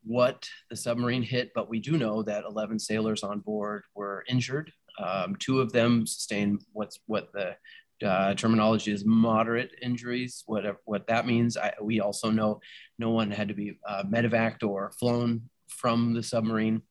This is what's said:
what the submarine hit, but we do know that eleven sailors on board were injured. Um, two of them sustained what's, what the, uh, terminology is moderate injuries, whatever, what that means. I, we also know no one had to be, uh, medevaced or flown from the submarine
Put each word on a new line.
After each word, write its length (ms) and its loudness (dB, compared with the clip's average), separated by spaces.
what 420 2
the 80 -10
submarine 460 0
hit, 300 -2
but 140 -2
we 120 -4
do 180 0
know 260 0
that 220 -4
eleven 340 -4
sailors 440 -2
on 180 -6
board 420 -4
were 360 -8
injured. 420 -2
Um, 340 -2
two 220 0
of 140 0
them 320 4
sustained 560 -2
what's, 360 -8
what 260 -4
the, 240 -6
uh, 280 2
terminology 580 4
is 100 -4
moderate 680 4
injuries, 640 -4
whatever, 400 -4
what 220 -4
that 180 2
means. 320 2
I, 240 -2
we 180 0
also 300 0
know 320 2
no 120 -2
one 200 2
had 200 -2
to 40 -4
be, 320 -6
uh, 180 -4
medevaced 600 2
or 340 -2
flown 440 0
from 460 0
the 100 -2
submarine 680 0